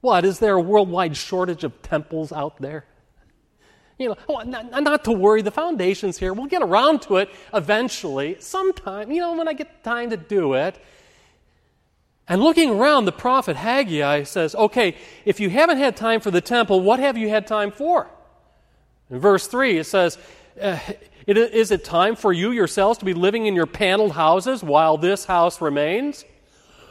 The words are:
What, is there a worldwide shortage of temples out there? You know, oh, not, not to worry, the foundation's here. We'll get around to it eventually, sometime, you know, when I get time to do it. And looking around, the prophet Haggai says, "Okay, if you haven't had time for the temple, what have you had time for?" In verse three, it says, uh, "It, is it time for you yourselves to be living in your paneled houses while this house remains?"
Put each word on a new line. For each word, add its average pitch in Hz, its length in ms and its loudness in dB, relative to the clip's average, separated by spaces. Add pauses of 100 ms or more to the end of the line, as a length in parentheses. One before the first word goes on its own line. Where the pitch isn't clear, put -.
What, 196 220 4
is 190 160 0
there 214 140 4
a 185 60 4
worldwide 180 560 2
shortage 180 460 -4
of 143 180 -8
temples 156 520 -6
out 156 280 -8
there? 143 240 -12 (1120)
You 254 100 -4
know, - 80 -4 (120)
oh, 269 140 -4
not, 247 400 -8
not 294 220 0
to 226 80 0
worry, 214 300 4
the 208 100 -4
foundation's 202 680 -2
here. 185 160 -4
We'll 247 120 -8
get 359 140 -2
around 240 420 4
to 185 160 0
it 196 120 0 (240)
eventually, 175 880 -2
sometime, 269 720 -6
you 330 80 -2
know, 339 140 -4
when 330 120 -4
I 320 60 -2
get - 320 -10
time 240 260 -4
to 220 60 -4
do 165 380 0
it. 156 220 -2 (1500)
And 185 160 0
looking 320 280 4
around, 254 340 2
the 180 80 0
prophet 247 440 -2
Haggai 151 680 -2
says, 160 320 -4
"Okay, 208 400 0 (280)
if 208 140 0
you 202 120 -2
haven't 294 280 2
had 277 180 0
time 226 240 -2
for 214 120 -4
the 175 80 2
temple, 208 400 0
what 208 180 2
have 262 180 0
you 220 120 -4
had 214 180 -2
time 208 240 -2
for?" 302 400 -2 (1000)
In 127 120 -8
verse 190 260 4
three, 247 320 0
it 160 60 -4
says, 175 340 0 (420)
uh, 196 180 -4 (500)
"It, 202 80 4
is 226 340 2
it 190 140 -2
time 185 320 0
for 202 160 0
you 180 180 0
yourselves 214 480 0
to - 60 -14
be 190 100 -2
living 202 320 0
in 202 80 0
your 165 120 2
paneled 202 460 0
houses 180 520 2
while 156 320 4
this 180 300 0
house 175 340 2
remains?" 165 640 -2 (680)